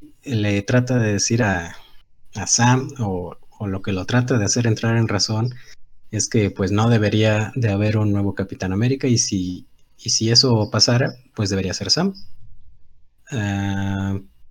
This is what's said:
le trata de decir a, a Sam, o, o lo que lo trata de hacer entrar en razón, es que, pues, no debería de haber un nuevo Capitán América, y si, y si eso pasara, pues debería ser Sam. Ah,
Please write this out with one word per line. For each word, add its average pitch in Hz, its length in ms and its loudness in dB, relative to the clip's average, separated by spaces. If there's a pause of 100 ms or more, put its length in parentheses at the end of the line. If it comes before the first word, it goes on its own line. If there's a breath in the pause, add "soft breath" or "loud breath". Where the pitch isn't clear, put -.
(240)
le 104 400 0
trata 123 360 2
de 107 140 2
decir 113 300 0
a, 87 340 -2 (580 loud breath)
a 196 120 -6
Sam, 127 420 2 (100)
o, 92 380 -4 (220)
o 104 80 -4
lo 95 160 -6
que 104 80 -4
lo 92 140 -4
trata 123 340 2
de 101 60 2
hacer 117 200 0
entrar 113 320 2
en 113 100 4
razón, 110 460 0 (560 loud breath)
es 104 180 -2
que, 104 220 2
pues, 98 220 -2
no 107 180 4
debería 107 680 4
de 117 140 0
haber 104 280 2
un 107 140 2
nuevo 101 220 0
Capitán 95 400 -4
América, 127 340 0
y 117 120 4
si, 90 480 -2 (300)
y - 120 -10
si 110 220 0
eso 117 400 2
pasara, 120 420 2 (220)
pues 98 160 0
debería 95 240 -2
ser - 160 -4
Sam. 190 220 2 (1160)
Ah, 98 880 -2 (320)